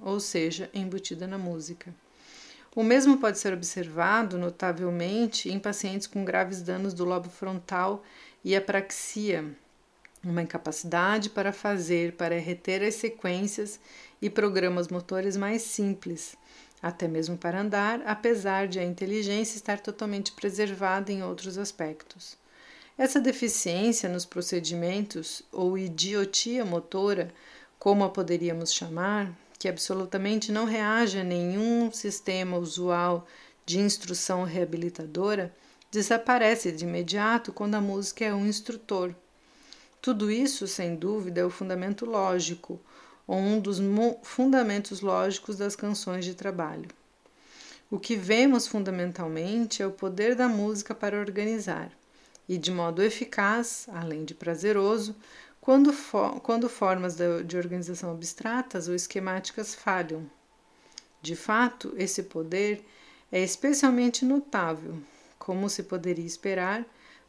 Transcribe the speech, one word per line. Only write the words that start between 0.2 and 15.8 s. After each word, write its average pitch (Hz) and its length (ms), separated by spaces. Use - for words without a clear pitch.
embutida 185 540
na 190 120
música. 170 560
O 226 80
mesmo 262 360
pode 220 200
ser 196 140
observado 180 840
notavelmente 180 1120
em 190 80
pacientes 202 480
com 196 180
graves 185 380
danos 185 320
do 175 100
lobo 175 240
frontal 190 760
e 190 120
apraxia, 196 880
uma 170 200
incapacidade 175 880
para 196 220
fazer, 175 600
para 170 260
reter 175 440
as 214 140
sequências 208 840
e 208 80
programas 190 600
motores 185 480
mais 208 260
simples, 185 720